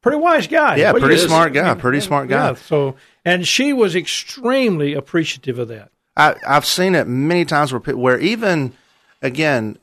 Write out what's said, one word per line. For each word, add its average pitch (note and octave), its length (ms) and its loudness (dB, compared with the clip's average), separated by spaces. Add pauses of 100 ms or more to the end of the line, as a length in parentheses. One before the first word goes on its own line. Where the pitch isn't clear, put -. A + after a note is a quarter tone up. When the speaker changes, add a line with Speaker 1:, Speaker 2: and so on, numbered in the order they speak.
Speaker 1:
pretty C#4 160 2
wise D#4 300 2
guy." D4 300 2
Speaker 2:
Yeah, F#3 140 4
Speaker 1:
Well, A#3 100 4
Speaker 2:
pretty - 140 4
Speaker 1:
he E3+ 60 2
is. F3 60 2
Speaker 2:
smart D#3+ 240 4
guy, D3 160 0
Speaker 1:
Yeah, C#3+ 60 2
Speaker 2:
pretty B2 260 0
smart C#3 300 -4
guy. D3 200 0
Speaker 1:
yeah. C3 40 -4
So, C#3 420 -4 (300)
and F3+ 200 0
she C#4 280 0
was G#3 220 2
extremely G3+ 960 -2
appreciative C#3 680 -4
of A#2 100 -6
that. G#2+ 200 -18 (260)
Speaker 2:
I, D3+ 200 2 (120)
I've C#3+ 180 2
seen F#3 300 0
it C#3 120 0
many D3+ 360 0
times D3 300 -2
where A#2 80 -6
pe-, C3+ 120 -6
where B2+ 260 2
even, F3+ 540 -2 (480)
again, C3 600 -2